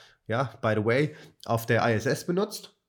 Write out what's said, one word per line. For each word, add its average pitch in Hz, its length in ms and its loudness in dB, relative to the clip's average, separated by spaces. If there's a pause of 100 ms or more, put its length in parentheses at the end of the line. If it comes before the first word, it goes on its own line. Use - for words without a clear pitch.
(280)
ja, 120 340 -2
by 110 160 2
the 107 80 0
way, 135 280 2 (300)
auf 117 220 -2
der 113 240 2
I 113 60 2
S 107 100 -2
S 135 200 -2
benutzt. 196 520 -4 (120)